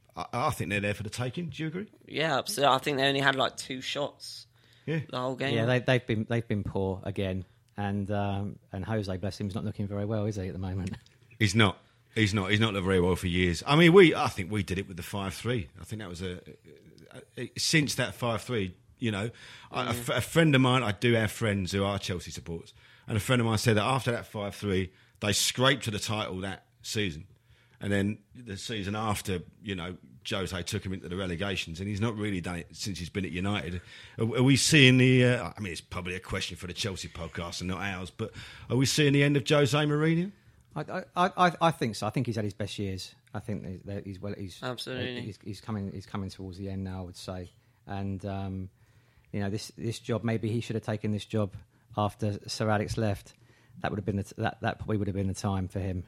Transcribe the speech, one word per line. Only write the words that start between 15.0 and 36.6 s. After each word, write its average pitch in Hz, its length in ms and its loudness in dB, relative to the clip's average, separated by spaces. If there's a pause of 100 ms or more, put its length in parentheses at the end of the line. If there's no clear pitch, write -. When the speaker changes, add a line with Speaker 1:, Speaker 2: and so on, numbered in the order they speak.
Speaker 1:
five 98 300 -6
three. 113 360 -4 (100)
I 87 60 -14
think 110 160 -10
that 92 80 -12
was 87 140 -10
a, 90 160 -8 (1000)
a, 127 60 -10
a, - 140 -12
since 147 380 2
that 120 200 -2
five 113 260 -2
three, 98 340 -4 (220)
you 113 140 -2
know, 104 180 -4 (420)
I, 131 120 -2
a - 20 -2
Speaker 2:
Mm. 117 60 -2
Speaker 1:
f-, 120 180 -4
a 123 120 0
friend 160 340 4
of 127 40 8
mine, 131 240 6
I 104 80 0
do 117 220 2
have 110 180 2
friends 98 400 -2
who 98 140 2
are 101 140 0
Chelsea 87 320 -6
supporters, - 420 -12 (340)
and 113 80 -4
a 107 40 4
friend 123 200 4
of 117 60 4
mine 110 140 2
said 110 180 4
that 104 60 2
after 127 280 0
that - 140 -4
five 101 300 -8
three, 95 360 0 (280)
they 104 140 0
scraped 131 520 2
to 117 60 -4
the 101 80 -4
title 104 420 -4
that 95 240 -8 (160)
season, 95 440 -4 (540)
and 101 120 -2
then 101 260 2 (180)
the 117 220 -12
season 104 380 -6
after, 104 460 -2 (220)
you 98 120 -4
know, 87 200 -8 (340)
Jose 95 340 -2
took 101 200 -6
him 95 100 -6
into 90 160 -10
the 90 60 -6
relegations, 90 640 -4
and 98 80 -6
he's 104 140 -2
not 113 160 -2
really 104 240 -2
done 87 160 -6
it 82 160 -10
since 92 260 -6
he's 85 120 -6
been 98 120 -4
at 78 80 -6
United. 90 500 -4 (360)
Are, 113 80 0 (100)
are 127 80 4
we 135 140 8
seeing 127 400 10
the? 127 280 8
Uh, 120 300 2
I - 60 -16
mean, 95 100 -6
it's 80 80 -8
probably 90 360 -8
a 92 40 -8
question 92 380 -6
for 95 80 -12